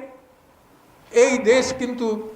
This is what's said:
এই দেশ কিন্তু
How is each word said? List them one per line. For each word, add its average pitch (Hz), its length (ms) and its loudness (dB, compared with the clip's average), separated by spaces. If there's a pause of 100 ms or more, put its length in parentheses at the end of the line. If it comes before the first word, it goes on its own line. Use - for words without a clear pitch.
(1120)
এই 254 260 4
দেশ 247 420 2
কিন্তু 240 560 -6